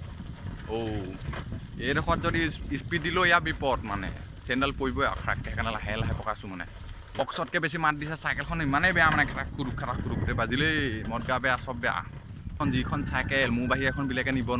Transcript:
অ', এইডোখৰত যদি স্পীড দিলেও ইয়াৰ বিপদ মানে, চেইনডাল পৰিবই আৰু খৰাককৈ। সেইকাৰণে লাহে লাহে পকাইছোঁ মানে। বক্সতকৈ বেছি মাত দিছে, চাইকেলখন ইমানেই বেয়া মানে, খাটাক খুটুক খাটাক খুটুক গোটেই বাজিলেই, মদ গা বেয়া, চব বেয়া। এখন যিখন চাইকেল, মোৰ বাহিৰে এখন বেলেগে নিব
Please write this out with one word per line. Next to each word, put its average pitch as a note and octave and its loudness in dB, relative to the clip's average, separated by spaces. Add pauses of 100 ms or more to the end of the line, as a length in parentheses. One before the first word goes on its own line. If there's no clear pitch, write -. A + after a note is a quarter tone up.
(680)
অ', G#2+ -4 (760)
এইডোখৰত D#3 2
যদি E3 2 (400)
স্পীড D#3 -2
দিলেও F3 2
ইয়াৰ E3+ 6
বিপদ C#3 2 (120)
মানে, G2 -2 (380)
চেইনডাল C3+ 2
পৰিবই C3+ 0
আৰু F#2+ -2
খৰাককৈ। G#2 -2
সেইকাৰণে A2+ -2
লাহে G#2+ -4
লাহে A2 0
পকাইছোঁ G#2+ -4
মানে। F2 -8 (520)
বক্সতকৈ D#3+ 0
বেছি E3 -2
মাত D#3 2
দিছে, D#3 -4
চাইকেলখন C#3+ -2
ইমানেই D3+ 4
বেয়া E3 8
মানে, D3 6
খাটাক C3+ -4
খুটুক C3 -4
খাটাক B2 -2
খুটুক - -2
গোটেই G#2+ 0
বাজিলেই, C#3+ 2 (300)
মদ A2+ -2
গা C3 2
বেয়া, B2+ 4
চব B2+ -6
বেয়া। A2+ 2 (500)
এখন C#3+ 0
যিখন B2+ 2 (100)
চাইকেল, C3+ 2
মোৰ A#2+ 2
বাহিৰে C3+ 2
এখন C#3 -2
বেলেগে B2+ 0
নিব B2 0